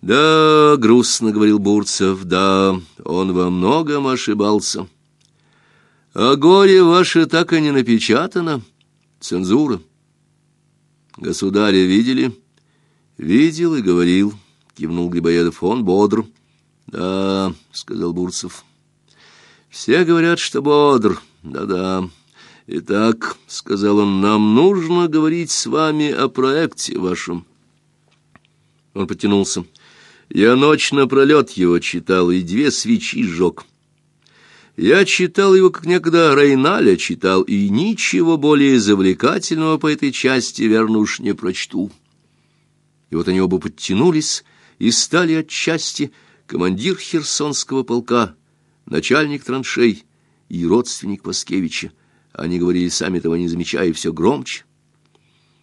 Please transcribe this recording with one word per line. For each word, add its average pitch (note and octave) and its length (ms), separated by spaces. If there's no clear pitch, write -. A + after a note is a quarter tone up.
"Да", D3+ 760
грустно A2+ 520
говорил G#2 300
Бурцев, G2 640
"да, F#2+ 560
он F#2 280
во F2+ 180
многом C#3 580
ошибался". G#2+ 800
"А A#2+ 220
горе F#3 480
ваше E3+ 440
так D#3+ 260
и E3 80
не D3+ 100
напечатано. C3+ 920
Цензура". F#2+ 600
"Государя F#2+ 600
видели?" A#2+ 520
"Видел D#3 600
и C3 40
говорил", F#2 540
кивнул F2 340
Грибоедов. E2+ 540
"Он A2 220
бодр". G2+ 400
"Да", F#2+ 680
сказал F2 420
Бурцев. F2+ 520
"Все D#3+ 340
говорят, E3 360
что - 220
бодр. C#3+ 600
Да-да. F#2 680
Итак", A2 680
сказал G2+ 520
он, G2+ 220
"нам G#2+ 360
нужно F3 500
говорить D#3+ 460
с - 140
вами D3+ 440
о C3 180
проекте C3+ 720
вашем". F2 480
Он G2 140
подтянулся. G2 580
"Я A#2 280
ночь D3 340
напролет C#3 600
его F2 280
читал F2+ 540
и F#2 100
две A2+ 300
свечи - 500
сжег. F2 420
Я D3 280
читал F#3+ 500
его, F#3+ 160
как - 140
некогда E3 500
Рейналя C#3+ 600
читал, F#2+ 460
и G2+ 260
ничего E3 720
более C#3 420
завлекательного A2 960
по D3+ 160
этой D3 200
части, B2+ 500
верно A2 360
уж, G#2+ 220
не G2 140
прочту". F#2+ 580
И D#2 40
вот E2 140
они F#2 140
оба F#2 160
подтянулись D3+ 840
и A#2 120
стали D#3+ 440
отчасти D#3 800
командир F#2 500
Херсонского D3 840
полка, A#2 520
начальник C#3+ 580
траншей A#2+ 600
и F2 160
родственник G2+ 580
Паскевича. E2+ 720
Они E2+ 260
говорили, F2+ 300
сами F2 320
того E2+ 160
не F2 120
замечая, E2+ 440
все D#2+ 220
громче. B2 500